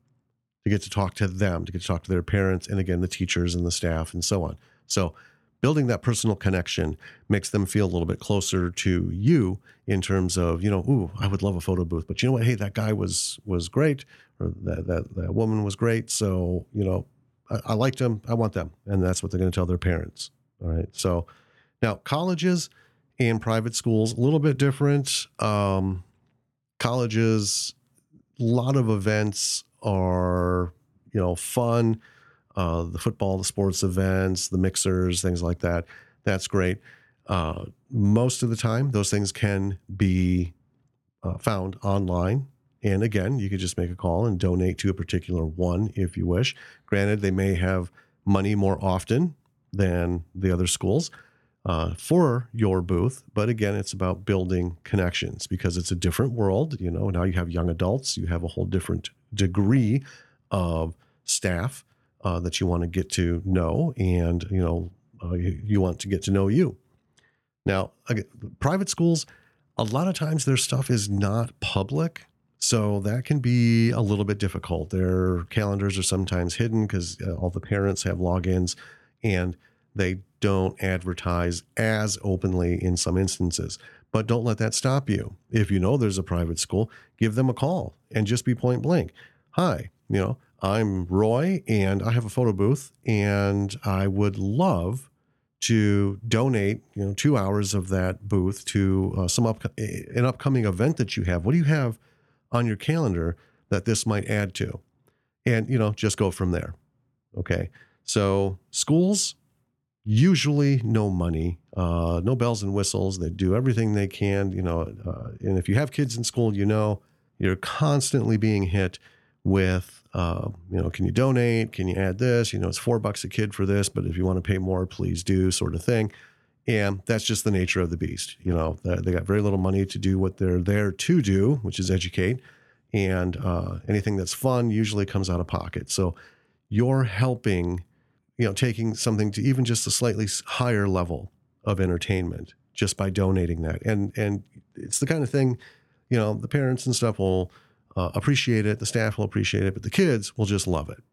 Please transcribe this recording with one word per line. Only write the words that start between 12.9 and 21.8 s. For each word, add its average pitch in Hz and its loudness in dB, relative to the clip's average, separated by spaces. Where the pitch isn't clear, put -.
was, 98 -2
was 87 -2
great, 139 0
or 85 -2
that, 82 -4
that, 87 -4
that 90 -4
woman 110 0
was 101 -4
great. 113 0
So, 90 0
you 104 0
know, 92 0
I, 110 -2
I 117 -2
liked 127 0
him. 120 -2
I 113 0
want 110 0
them." 82 -4
And 98 2
that's 92 0
what 80 -8
they're 92 -2
gonna 92 2
tell 92 0
their 87 0
parents. - -4
All 87 -4
right. 82 -2
So 87 -2